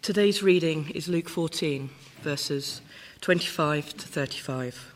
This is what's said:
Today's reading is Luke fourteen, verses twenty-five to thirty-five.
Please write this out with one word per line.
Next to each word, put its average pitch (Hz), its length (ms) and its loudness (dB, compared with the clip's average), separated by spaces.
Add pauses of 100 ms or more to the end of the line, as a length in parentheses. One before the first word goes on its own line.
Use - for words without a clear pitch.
Today's 202 340 4
reading 165 540 4
is 160 140 -6
Luke 170 180 0
fourteen, 147 600 -2 (320)
verses 143 580 -4 (400)
twenty-five 151 760 0
to - 100 -14
thirty-five. 131 880 -6